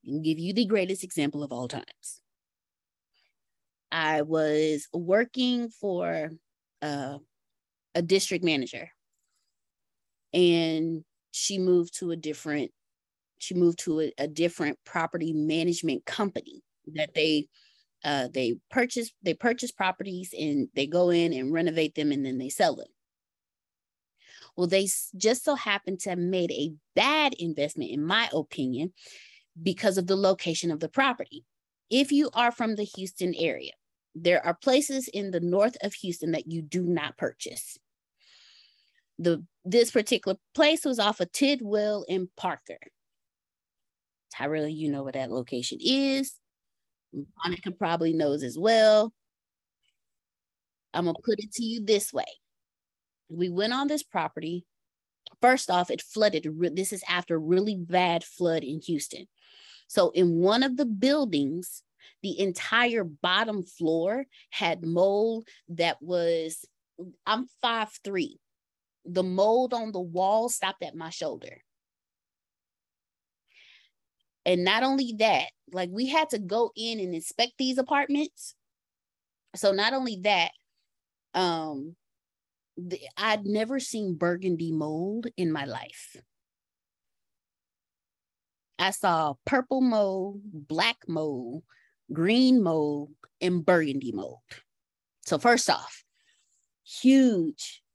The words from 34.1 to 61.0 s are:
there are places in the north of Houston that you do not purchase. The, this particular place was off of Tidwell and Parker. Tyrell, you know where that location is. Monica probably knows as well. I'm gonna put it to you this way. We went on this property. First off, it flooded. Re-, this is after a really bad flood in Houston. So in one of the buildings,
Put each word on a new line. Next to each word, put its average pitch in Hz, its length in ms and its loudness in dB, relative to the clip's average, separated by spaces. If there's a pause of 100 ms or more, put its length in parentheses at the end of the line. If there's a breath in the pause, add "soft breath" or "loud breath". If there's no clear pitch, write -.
there 170 280 2
are 170 100 0
places 269 520 2
in 196 240 -6
the 175 100 -2
north 185 400 2
of 202 140 -6
Houston 165 380 -4
that 151 160 -4
you 165 120 -6
do 160 220 -4
not 165 340 -2
purchase. - 600 -8 (1400 soft breath)
The, 170 260 2 (200)
this 233 280 4
particular 214 460 0 (180)
place 311 280 4
was 262 140 0
off 208 220 2
of 175 100 -2
Tidwell 214 800 0
and 185 280 -2
Parker. - 420 -8 (1500)
Tyrell, 151 340 -4
you 156 240 -4
know 139 140 -4
where 131 80 -8
that 131 180 -4
location 123 500 -6
is. 269 540 0 (1120)
Monica 175 260 -4
probably 170 420 -2
knows 147 300 0
as 127 160 -8
well. 220 540 6 (1800)
I'm 175 120 -2
gonna 165 200 0
put 214 140 0
it 214 140 -12
to 240 100 -6
you 226 220 -4
this 233 280 2
way. - 120 -4 (1040)
We 170 200 -2
went 196 240 0
on 277 140 0
this 294 160 0
property. 165 640 -4 (760)
First 254 300 4
off, 180 220 2
it - 100 -6
flooded. 202 500 0
Re-, 165 180 0
this 190 220 -4
is 190 160 -10
after 175 280 0
a - 20 0
really 185 380 2
bad 175 480 0
flood 165 400 0
in 147 160 -8
Houston. - 480 -6 (580 loud breath)
So 180 240 4
in 170 300 4
one 220 240 4
of 254 120 -2
the 277 100 2
buildings, 196 960 0 (380 soft breath)